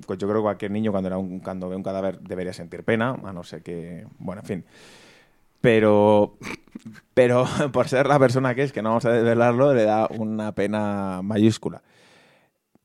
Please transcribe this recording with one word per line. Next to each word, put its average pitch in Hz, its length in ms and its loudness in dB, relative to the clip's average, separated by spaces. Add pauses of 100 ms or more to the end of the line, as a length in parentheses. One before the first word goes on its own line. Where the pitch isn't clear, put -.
Pues 95 140 -8
yo 98 80 -2
creo 107 120 0
que - 20 -2
cualquier 104 280 -4
niño 107 220 -2
cuando 95 160 -2
era 92 100 -4
un, 92 220 -8
cuando 92 280 -10
ve 92 60 -8
un 95 80 -8
cadáver 95 380 -6
debería 92 320 -8
sentir 85 320 -16
pena, 113 400 -2
a 95 80 -12
no 87 100 -12
ser 82 220 -16
que, 85 420 -12 (140)
bueno, 95 220 -12
en - 40 -18
fin. 90 180 -8 (960)
Pero, 107 760 4 (760)
pero 123 320 4 (140)
<laughs> 147 140 -2
por - 160 0
ser 135 180 2
la 139 140 4
persona 131 340 2
que 131 80 -2
es, 139 100 -4
que 104 100 -6
no 110 80 -2
vamos 113 140 0
a 117 60 2
desvelarlo, 120 640 4
le 117 80 4
da 107 240 2
una 107 480 -6
pena 101 680 -4
mayúscula. 107 580 0 (1040)